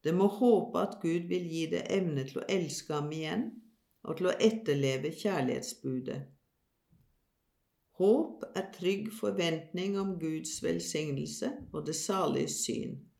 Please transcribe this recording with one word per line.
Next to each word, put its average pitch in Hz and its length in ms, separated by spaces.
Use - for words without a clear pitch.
Det 156 100
må 190 160
håpe 208 540
at - 160
Gud 175 320
vil 180 180
gi 165 220
det 175 160
evne 151 400
til - 140
å - 40
elske 165 480
ham 147 160
igjen 160 380
og - 160
til 185 100
å - 80
etterleve 143 720
kjærlighetsbudet. 131 1080
Håp 233 540
er 240 180
trygg 202 400
forventning 185 880
om 196 220
Guds 160 420
velsignelse 156 960
og 151 160
det 160 100
salige 156 560
syn. - 440